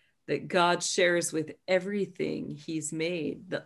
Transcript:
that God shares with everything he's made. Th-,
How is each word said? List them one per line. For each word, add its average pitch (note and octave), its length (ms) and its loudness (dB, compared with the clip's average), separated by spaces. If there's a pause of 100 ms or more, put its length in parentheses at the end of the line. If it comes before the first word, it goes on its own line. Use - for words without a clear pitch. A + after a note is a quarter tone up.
(300)
that D3 160 -2
God F3 360 4
shares F3 500 2
with D#3 180 -2 (160)
everything F3+ 840 -2
he's D3+ 420 -8
made. D#3+ 580 -4
Th-, - 160 -4